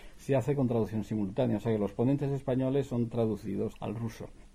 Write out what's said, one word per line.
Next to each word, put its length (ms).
se 200
hace 200
con 120
traducción 360
simultánea, 540
o 20
sea 120
que 60
los 160
ponentes 380
españoles 560
son 200
traducidos 720
al 140
ruso. 360